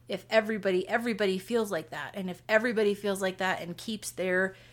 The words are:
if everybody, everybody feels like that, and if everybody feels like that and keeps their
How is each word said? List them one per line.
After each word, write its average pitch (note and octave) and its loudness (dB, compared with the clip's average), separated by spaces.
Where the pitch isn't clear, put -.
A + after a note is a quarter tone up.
if G3 -6
everybody, G#3 2
everybody G#3+ 0
feels A3 -2
like D#3+ -4
that, D3 -8
and F#3+ -6
if F3 -10
everybody G#3+ 4
feels G3+ -2
like F#3+ 0
that F#3 0
and E3+ -8
keeps - -8
their F#3 0